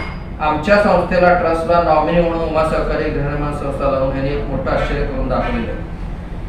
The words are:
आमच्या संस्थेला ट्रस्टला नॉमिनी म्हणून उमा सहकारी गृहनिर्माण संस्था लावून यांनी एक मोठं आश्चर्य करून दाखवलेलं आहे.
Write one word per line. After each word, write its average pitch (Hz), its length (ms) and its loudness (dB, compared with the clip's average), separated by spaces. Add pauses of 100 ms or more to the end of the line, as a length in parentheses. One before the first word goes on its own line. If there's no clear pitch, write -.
(400)
आमच्या 156 360 2
संस्थेला 180 580 4
ट्रस्टला 165 480 2
नॉमिनी 160 380 4
म्हणून 165 280 0
उमा 156 160 2
सहकारी 156 460 0
गृहनिर्माण 147 420 -2
संस्था 139 380 -2
लावून 135 260 0
यांनी 135 140 -2
एक 143 140 -2
मोठं 170 260 -4
आश्चर्य 151 320 0
करून 131 260 -2
दाखवलेलं 120 440 -2
आहे. - 220 -8 (540)